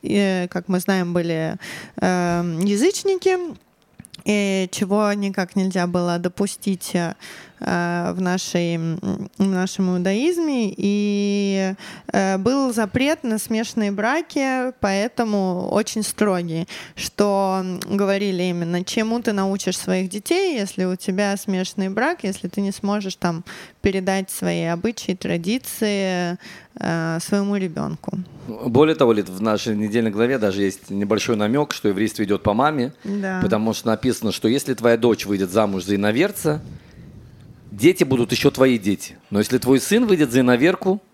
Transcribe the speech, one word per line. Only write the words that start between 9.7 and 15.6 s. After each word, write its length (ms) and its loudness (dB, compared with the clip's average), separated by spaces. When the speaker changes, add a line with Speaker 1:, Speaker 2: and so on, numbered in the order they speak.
Speaker 1:
иудаизме, 840 0
и, 960 0
э, 240 2
был 360 2
запрет 500 0
на 160 -2
смешанные 520 -2
браки, 800 -2
поэтому 880 0